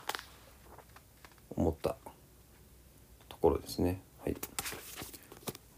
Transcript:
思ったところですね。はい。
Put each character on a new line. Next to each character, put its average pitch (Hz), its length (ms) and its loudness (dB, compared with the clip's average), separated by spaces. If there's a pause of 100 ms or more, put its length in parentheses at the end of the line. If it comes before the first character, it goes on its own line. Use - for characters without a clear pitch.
(1500)
思 87 160 6
っ 80 100 2
た - 140 2 (1300)
と - 100 -14
こ 82 120 8
ろ 78 100 4
で - 80 -12
す - 100 -6
ね。 90 240 4 (220)
は - 40 0
い。 - 80 0 (1400)